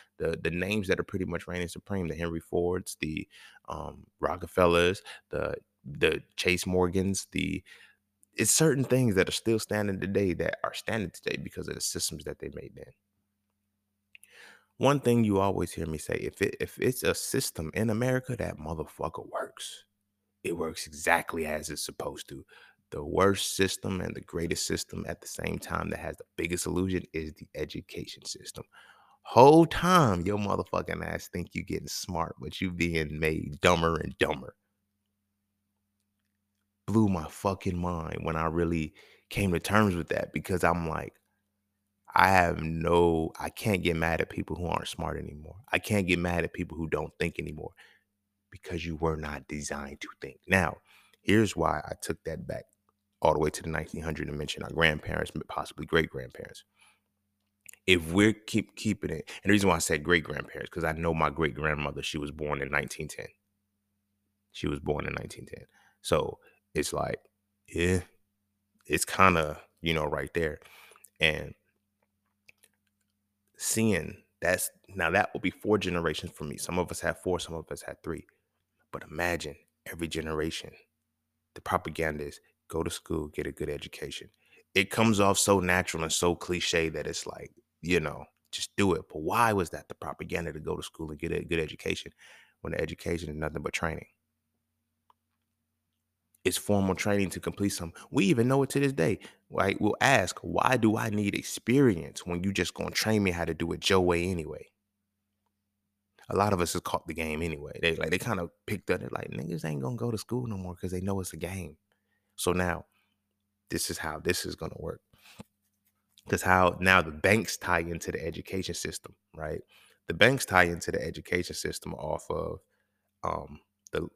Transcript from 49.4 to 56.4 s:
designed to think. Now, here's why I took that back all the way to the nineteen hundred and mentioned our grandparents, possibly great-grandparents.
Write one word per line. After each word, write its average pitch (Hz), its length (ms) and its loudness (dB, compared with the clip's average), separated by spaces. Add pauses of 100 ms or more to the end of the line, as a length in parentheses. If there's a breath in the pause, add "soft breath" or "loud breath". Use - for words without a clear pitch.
designed 73 540 -8
to - 80 -14 (120)
think. 67 260 -14
Now, 90 300 2 (460 soft breath)
here's 104 340 4
why 78 220 2
I - 200 -8
took - 260 -6
that 80 220 -6
back - 180 -8 (560)
all 78 120 6
the 76 60 0
way 78 100 2
to - 140 -8
the 82 60 -6
nineteen 80 340 -6
hundred 76 240 -4
and 73 100 -6
mentioned - 280 -8
our - 40 -10
grandparents, 78 640 2 (160)
possibly 76 400 -8
great-grandparents. - 760 -2 (1200 soft breath)